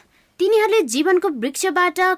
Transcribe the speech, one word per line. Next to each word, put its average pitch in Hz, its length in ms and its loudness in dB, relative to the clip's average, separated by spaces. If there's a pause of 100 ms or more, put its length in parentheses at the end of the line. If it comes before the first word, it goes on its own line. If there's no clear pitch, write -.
(400)
तिनीहरूले 427 420 2
जीवनको 330 480 0
वृक्षबाट 330 720 -2 (180)